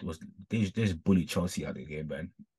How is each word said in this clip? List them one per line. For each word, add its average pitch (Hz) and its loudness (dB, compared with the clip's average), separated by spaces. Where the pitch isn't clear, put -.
was, 82 -6
they, 110 2
they 110 2
just 87 0
bullied 92 6
Chelsea 87 0
out - -4
of 69 -6
the - -10
game, 76 -6
man. 78 -8